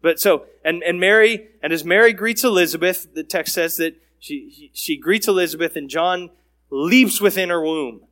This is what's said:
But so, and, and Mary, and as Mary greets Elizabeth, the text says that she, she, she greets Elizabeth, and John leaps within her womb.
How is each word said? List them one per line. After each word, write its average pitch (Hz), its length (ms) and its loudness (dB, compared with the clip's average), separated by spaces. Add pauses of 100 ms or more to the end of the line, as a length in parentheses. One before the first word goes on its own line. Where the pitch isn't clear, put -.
But 165 180 0
so, 190 260 2 (180)
and, 170 180 -2
and 175 180 -4
Mary, 214 480 4 (140)
and 160 100 -4
as 156 120 -4
Mary 214 280 4
greets 214 320 -4
Elizabeth, 180 720 0
the 160 100 -8
text - 300 -4
says 165 220 -2
that 165 200 -4 (220)
she, 139 320 -14
she, 147 220 -20
she - 240 -6
greets 202 320 0
Elizabeth, 170 480 0
and 143 120 -10
John 175 420 -2 (400)
leaps 185 500 2
within 185 300 0
her 175 100 0
womb. 151 400 -4 (120)